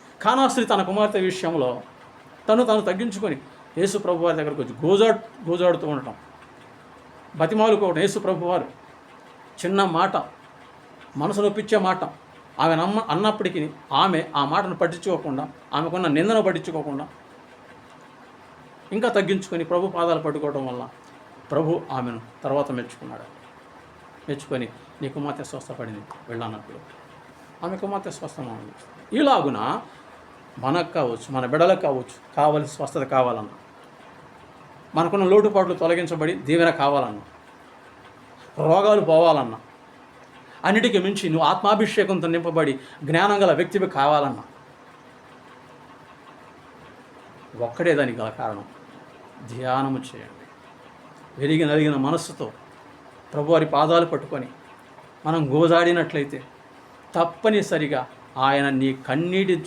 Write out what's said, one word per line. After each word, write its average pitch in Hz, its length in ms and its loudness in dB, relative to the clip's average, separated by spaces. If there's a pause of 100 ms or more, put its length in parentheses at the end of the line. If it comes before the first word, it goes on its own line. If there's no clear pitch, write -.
(220)
కానా 254 260 4
స్త్రీ 262 160 0
తన 196 180 2
కుమార్తె 208 380 0
విషయంలో 165 600 -2 (680)
తను 226 160 4
తాను 214 160 2
తగ్గించుకొని 190 580 -4 (400)
యేసు 196 200 0
ప్రభు 175 260 -2
వారి 165 120 2
దగ్గరకు 147 260 -4
వచ్చి 117 260 -4
గోజాడు-, 208 640 2
గోజాడుతూ 175 360 2
ఉండటం, 135 280 -6 (1200)
బతిమాలుకోవడం. 202 600 2
యేసు 196 200 0
ప్రభు 185 280 -4
వారు 175 180 -2 (1000)
చిన్న 196 200 2
మాట, 180 320 0 (1000)
మనసు 196 240 -2
నొప్పించే 208 380 0
మాట, 185 260 0 (560)
ఆమె 160 160 4
నమ్మ-, 196 340 0
అన్నప్పటికీ 185 600 -2 (220)
ఆమె 165 320 2 (120)
ఆ 143 80 2
మాటను 180 320 -2
పట్టించుకోకుండా, 160 720 -4 (260)
ఆమెకున్న 165 320 -2
నిందను 190 360 2
పట్టించుకోకుండా 156 680 -4 (1800)
ఇంకా 220 160 0
తగ్గించుకొని 185 560 0
ప్రభు 175 220 0
పాదాలు 170 360 0
పట్టుకోవడం 147 440 -4
వల్ల 123 220 -8 (640)
ప్రభు 160 300 0 (120)
ఆమెను 123 280 -6 (240)
తర్వాత 143 260 -2
మెచ్చుకున్నాడు. 123 520 -10 (1080)
మెచ్చుకొని, 135 400 -6 (340)
"నీ 139 60 -6
కుమార్తె 143 360 -8
స్వస్థపడింది, 113 560 -12 (280)
వెళ్ళన్నప్పుడు" 113 500 -10 (880)
ఆమె 185 100 -6
కుమార్తె 196 340 -6
స్వస్థమవుతుంది. 117 640 -14 (400)
ఇలాగున 170 720 2 (760)
మనకు 160 340 -2
కావచ్చు, 123 380 -2
మన 131 160 -2
బిడ్డలకు 170 340 4
కావచ్చు, - 560 -4
కావలసిన 147 380 2
స్వస్థత 143 260 -6
కావాలన్నా, 123 520 0 (1400)
మనకున్న 170 300 2
లోటుపాట్లు 196 500 6
తొలగించబడి 165 600 0
దీవెన 170 360 2
కావాలన్నా, 135 520 0 (1400)
రోగాలు 196 420 4
పోవాలన్నా, 156 600 4 (1040)
అన్నిటికీ 208 340 4
మించి 196 300 -2
నువ్వు 160 180 2
ఆత్మాభిషేకంతో 190 800 2
నింపబడి 160 520 0 (240)
జ్ఞానం 180 320 2
గల 196 160 4
వ్యక్తివి 180 340 0
కావాలన్నా, 143 560 2 (3250)
ఒక్కడే 160 340 0
దానికి 127 240 0
గల 110 100 -6
కారణం, 107 360 -8 (840)
ధ్యానము 127 520 -2
చేయండి. - 480 -16 (920)
విరిగి 156 260 2
నలిగిన 151 320 2
మనస్సుతో 143 560 -4 (800)
ప్రభువారి 156 340 2
పాదాలు 156 400 4
పట్టుకొని 143 420 -8 (800)
మనం 156 260 0
గోజాడినట్లయితే 165 920 2 (720)
తప్పనిసరిగా 165 920 0 (300)
ఆయన 139 340 2
నీ 135 220 0
కన్నీటిని 175 760 0